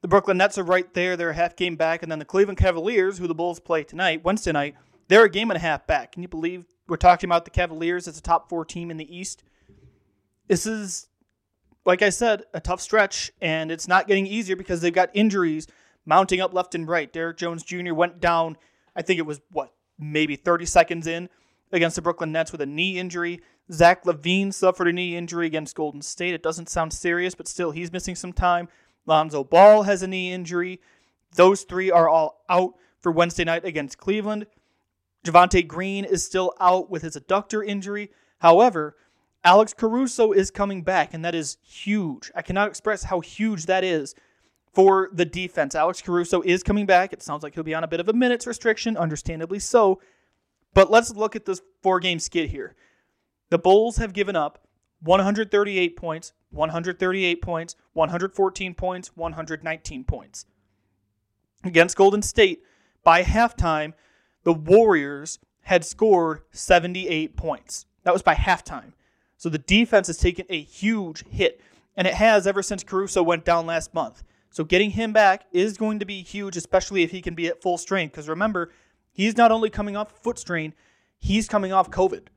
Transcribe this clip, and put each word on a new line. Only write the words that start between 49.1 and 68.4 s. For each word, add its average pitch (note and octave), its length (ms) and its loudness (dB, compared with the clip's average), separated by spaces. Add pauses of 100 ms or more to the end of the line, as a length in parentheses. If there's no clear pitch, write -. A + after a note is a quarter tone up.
so. G3 420 2 (760)
But F#3+ 180 8
let's A#3 200 6
look G#3+ 220 -4
at G#3+ 100 -10
this F#3 160 -6 (220)
four-game F3+ 380 0
skid D#3+ 300 -4
here. - 260 -12 (720)
The E3+ 80 2
Bulls G#3 380 4
have A3 160 -4
given F#3+ 240 -4
up D3+ 280 -4 (380)
one F3 160 4
hundred G3+ 320 0
thirty-eight F#3+ 460 0
points, E3 360 -12 (180)
one D3+ 180 -2
hundred E3+ 320 -6
thirty-eight F#3 420 0
points, E3+ 320 -8 (200)
one D#3+ 160 0
hundred F3 240 -6
fourteen F#3+ 380 -2
points, F3+ 440 -8
one E3 160 -8
hundred D#3+ 320 -10
nineteen D#3+ 400 -10
points. - 420 -12 (1160)
Against E3+ 320 4
Golden G3+ 260 4
State, G3 400 2 (400)
by F3 220 6
halftime, E3 680 0 (520)
the E3+ 80 4
Warriors D#3 880 2 (220)
had F3 220 2
scored E3+ 580 2 (100)
seventy-eight F3 840 0
points. - 500 -10 (180)
That F#3 100 4
was F#3+ 80 0
by D#3 140 4
halftime. E3 560 -4 (440)